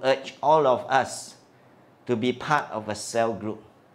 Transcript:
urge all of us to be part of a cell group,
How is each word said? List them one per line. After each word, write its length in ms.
urge 360
all 280
of 200
us 460
to 80
be 180
part 380
of 180
a 60
cell 380
group, 320